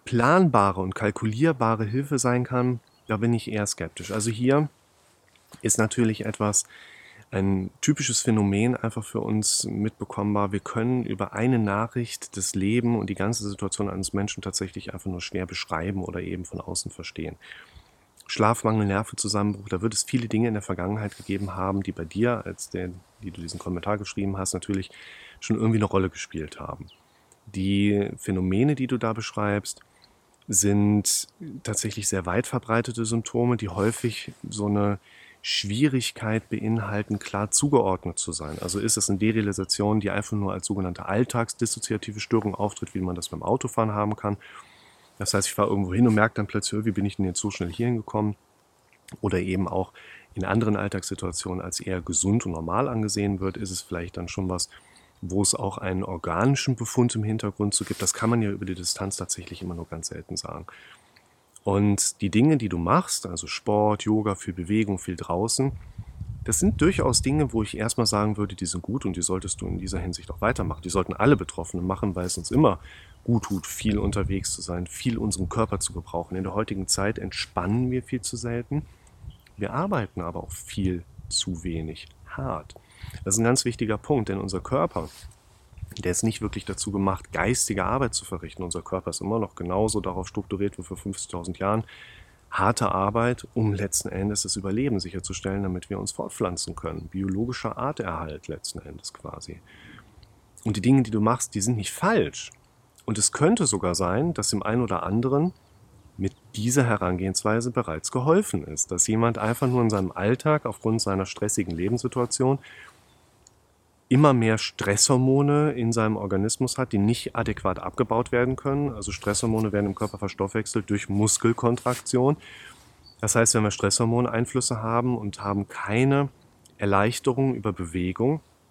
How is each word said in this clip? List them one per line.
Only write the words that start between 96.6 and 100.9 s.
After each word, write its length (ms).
können. 340
Biologischer 680
Arterhalt 680
letzten 340
Endes 320
quasi. 480
Und 140
die 40
Dinge, 220